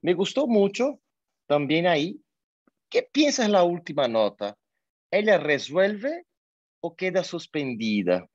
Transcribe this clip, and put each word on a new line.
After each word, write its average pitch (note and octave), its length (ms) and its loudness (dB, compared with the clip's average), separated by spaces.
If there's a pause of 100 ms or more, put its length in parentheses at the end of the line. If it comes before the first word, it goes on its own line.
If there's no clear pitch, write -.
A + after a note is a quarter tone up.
Me F3 120 2
gustó F#3+ 320 -2
mucho A#3 540 0 (460)
también D3 400 0
ahí. E3 340 0 (720)
¿Qué B4 120 0
piensas C4+ 460 0
la G3 160 4
última E3 440 -2
nota? G#2 480 -2 (540)
¿Ella G#3 280 2
resuelve G3 880 -2 (540)
o E3+ 160 -10
queda F#3 260 -2
suspendida? A2 1120 -2